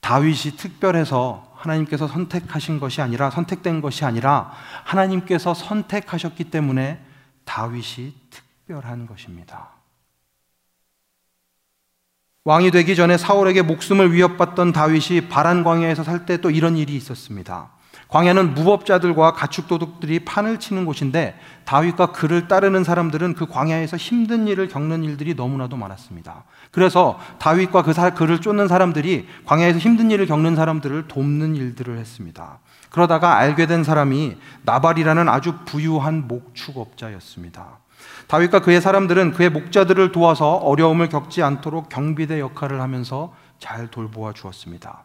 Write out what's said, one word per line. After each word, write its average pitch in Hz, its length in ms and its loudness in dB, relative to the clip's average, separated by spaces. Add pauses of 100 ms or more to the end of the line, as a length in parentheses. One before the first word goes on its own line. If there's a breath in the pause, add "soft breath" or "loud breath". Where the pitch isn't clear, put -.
다윗이 147 560 0
특별해서 143 960 -4
하나님께서 156 520 -4
선택하신 160 720 -6
것이 139 220 -6
아니라, 131 280 -2
선택된 170 520 -4
것이 147 240 -6
아니라, 120 460 0 (340 loud breath)
하나님께서 185 680 -2
선택하셨기 196 920 -8
때문에 139 540 -4 (440 soft breath)
다윗이 120 720 -10 (160)
특별한 120 760 -16
것입니다. 90 600 -20 (2750)
왕이 170 260 4
되기 175 240 4
전에 175 220 4
사울에게 190 440 2
목숨을 175 520 2
위협받던 175 580 2
다윗이 160 580 2
바란 170 340 2
광야에서 165 400 0
살 175 220 -6
때 175 120 -2
또 180 120 0
이런 165 280 2
일이 147 180 -4
있었습니다. 98 760 -12 (360 soft breath)
광야는 175 480 4
무법자들과 170 800 4
가축 - 340 -6
도둑들이 165 580 -4
판을 220 340 -2
치는 190 260 -4
곳인데, 139 540 -4 (260 loud breath)
다윗과 170 420 2
그를 170 400 0
따르는 190 360 2
사람들은 170 520 -2
그 165 100 -6
광야에서 160 520 -4
힘든 226 500 -2
일을 190 200 -2
겪는 160 360 -4
일들이 151 320 -6
너무나도 131 420 -6
많았습니다. 95 680 -16 (280 soft breath)
그래서 180 480 4 (180 loud breath)
다윗과 180 460 2
그 156 100 2
사-, 175 220 2
그를 165 260 0
쫓는 208 260 0
사람들이 175 600 0 (180 loud breath)
광야에서 170 320 2
힘든 226 320 2
일을 202 160 2
겪는 160 300 0
사람들을 156 520 -2
돕는 147 480 -2
일들을 123 440 -8
했습니다. 85 580 -16 (320 soft breath)
그러다가 170 480 4
알게 147 300 4
된 165 160 2
사람이 143 540 0 (260 loud breath)
나발이라는 160 640 2
아주 139 360 0
부유한 151 640 -2
목축업자였습니다. 110 1500 -14 (500 loud breath)
다윗과 170 340 4
그의 175 200 6
사람들은 190 520 4
그의 175 160 4
목자들을 185 600 2
도와서 165 440 4
어려움을 160 540 2
겪지 156 340 -4
않도록 147 460 -4
경비대 151 500 -4
역할을 135 420 -8
하면서 131 540 -8 (240 soft breath)
잘 117 320 -14
돌보아 110 420 -12
주었습니다. - 720 -18